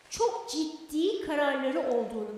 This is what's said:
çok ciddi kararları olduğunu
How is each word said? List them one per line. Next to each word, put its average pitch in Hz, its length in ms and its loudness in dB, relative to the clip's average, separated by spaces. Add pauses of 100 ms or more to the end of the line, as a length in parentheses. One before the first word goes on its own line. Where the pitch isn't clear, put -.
çok 466 400 0
ciddi 311 760 -2
kararları 285 540 2
olduğunu 226 480 0 (100)